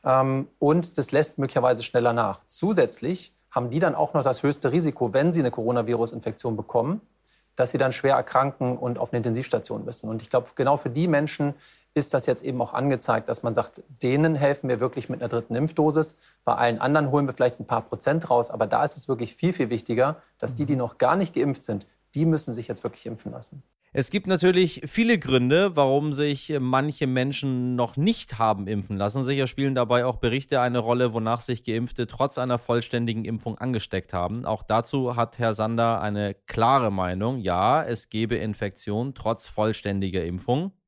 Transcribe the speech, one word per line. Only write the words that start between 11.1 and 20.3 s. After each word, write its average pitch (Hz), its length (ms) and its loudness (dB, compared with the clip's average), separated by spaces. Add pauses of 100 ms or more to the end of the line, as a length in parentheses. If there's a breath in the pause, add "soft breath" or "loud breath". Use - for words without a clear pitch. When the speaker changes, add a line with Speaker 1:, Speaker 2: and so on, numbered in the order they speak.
Speaker 1:
ist 143 180 0
das 135 140 0
jetzt 123 160 0
eben 127 180 -4
auch 120 140 -4
angezeigt, 123 540 0
dass 117 140 -4
man 113 120 -2
sagt, - 280 -2 (200)
denen 147 320 2
helfen 143 340 0
wir 120 120 0
wirklich 127 280 -4
mit 127 140 -6
einer 117 80 -6
dritten 117 240 -2
Impfdosis. 156 640 2 (260 soft breath)
Bei 120 100 2
allen 117 240 2
anderen 143 320 2
holen 143 160 4
wir 127 60 -4
vielleicht 123 260 2
ein 107 80 -10
paar 113 140 0
Prozent - 480 -2
raus, 120 220 4
aber 110 160 0
da - 180 2
ist 147 140 -4
es - 100 -12
wirklich 120 260 -4
viel, 175 200 0
viel 123 160 0
wichtiger, 123 460 0 (220 loud breath)